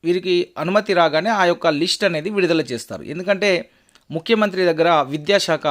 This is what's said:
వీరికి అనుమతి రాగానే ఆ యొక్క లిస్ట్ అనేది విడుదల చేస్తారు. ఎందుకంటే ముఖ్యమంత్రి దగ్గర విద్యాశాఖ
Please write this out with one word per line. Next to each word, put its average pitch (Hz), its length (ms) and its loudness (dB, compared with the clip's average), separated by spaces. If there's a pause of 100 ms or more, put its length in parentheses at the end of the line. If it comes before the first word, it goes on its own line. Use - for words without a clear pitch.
వీరికి 175 440 -2 (100)
అనుమతి 196 360 -2
రాగానే 165 360 2
ఆ 196 140 0
యొక్క 175 220 0
లిస్ట్ 160 380 0
అనేది 170 260 -2
విడుదల 175 300 0
చేస్తారు. 113 420 -8
ఎందుకంటే 185 680 -2 (400)
ముఖ్యమంత్రి 190 540 0
దగ్గర 165 380 4
విద్యాశాఖ 156 680 0